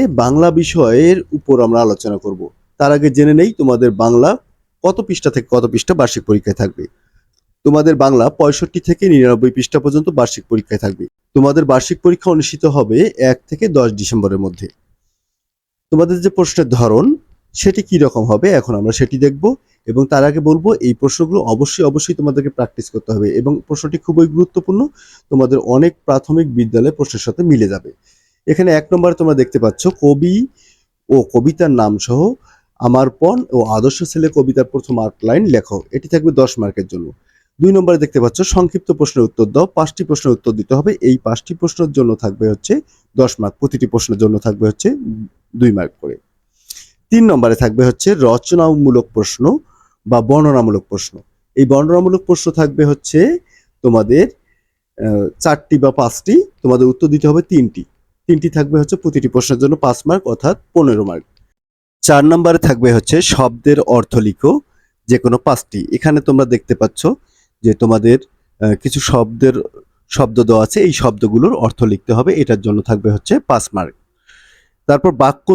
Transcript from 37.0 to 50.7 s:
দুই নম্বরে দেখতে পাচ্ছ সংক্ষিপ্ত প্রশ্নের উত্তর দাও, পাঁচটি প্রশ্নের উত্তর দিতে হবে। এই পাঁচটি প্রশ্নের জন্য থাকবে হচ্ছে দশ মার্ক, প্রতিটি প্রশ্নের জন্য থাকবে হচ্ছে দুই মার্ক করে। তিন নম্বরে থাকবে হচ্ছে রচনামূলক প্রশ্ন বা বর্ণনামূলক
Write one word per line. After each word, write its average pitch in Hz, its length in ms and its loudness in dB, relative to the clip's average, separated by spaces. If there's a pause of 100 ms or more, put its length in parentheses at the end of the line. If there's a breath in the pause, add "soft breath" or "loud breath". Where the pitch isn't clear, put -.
দুই 185 120 4
নম্বরে 180 260 2
দেখতে 147 220 -2
পাচ্ছ 117 180 0 (160)
সংক্ষিপ্ত 180 380 -2
প্রশ্নের 139 360 0
উত্তর 113 180 -2
দাও, 139 200 0
পাঁচটি 156 380 -6
প্রশ্নের 147 320 -2
উত্তর 117 160 -4
দিতে 107 220 -6
হবে। 147 160 0 (180)
এই 131 100 2
পাঁচটি - 360 -8
প্রশ্নের 165 380 -4
জন্য 131 240 0
থাকবে 110 360 -6
হচ্ছে 143 220 -4 (420)
দশ 127 220 2
মার্ক, 101 200 -6
প্রতিটি 135 280 -4
প্রশ্নের 110 320 -4
জন্য 107 200 2
থাকবে 104 320 -4
হচ্ছে - 180 -6 (680)
দুই 117 180 2
মার্ক 90 280 -4
করে। 69 160 -10 (960 loud breath)
তিন 226 200 4
নম্বরে 117 260 2
থাকবে 117 280 0
হচ্ছে 123 240 0 (180)
রচনামূলক 139 880 2
প্রশ্ন 110 300 -4 (640)
বা 120 140 2
বর্ণনামূলক 123 680 2